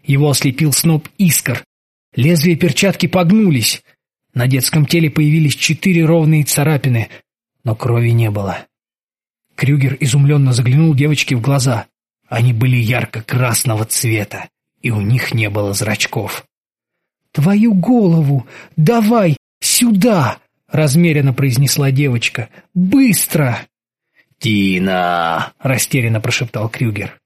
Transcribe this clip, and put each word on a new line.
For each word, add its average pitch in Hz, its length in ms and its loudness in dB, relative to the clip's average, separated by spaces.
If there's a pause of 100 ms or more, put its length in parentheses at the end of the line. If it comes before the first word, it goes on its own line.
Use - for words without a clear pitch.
его 147 260 2
ослепил 139 420 0
сноп 156 460 -2
искр. - 460 0 (520)
Лезвия 165 400 2
перчатки 175 520 0
погнулись. 180 760 2 (500)
На 127 140 -2
детском 139 380 0
теле 165 240 0
появились 151 460 2
четыре 170 500 0
ровные 156 380 2
царапины, 139 640 -2 (560)
но 131 100 -2
крови 120 360 -2
не 113 200 2
было. 101 380 -8 (920)
Крюгер 135 400 0
изумленно 139 540 2
заглянул 135 420 2
девочке 143 400 0
в 117 60 -2
глаза. 127 460 -2 (420)
Они 120 240 0
были 127 240 0
ярко-красного 117 1080 -2
цвета, - 640 -4 (340)
и 123 80 -4
у 104 120 -2
них 117 320 0
не 110 160 -2
было 101 240 -4
зрачков. - 720 -6 (880)
"Твою 202 400 2
голову! 165 720 2 (300)
Давай 208 580 2 (240)
сюда!" 208 800 2 (340)
размеренно 151 600 2
произнесла 135 580 0
девочка. 127 560 -2 (260)
"Быстро!" 180 840 0 (800)
"Тина!" 92 1200 -2
растерянно 117 640 -2
прошептал 113 480 -6
Крюгер. 101 560 -6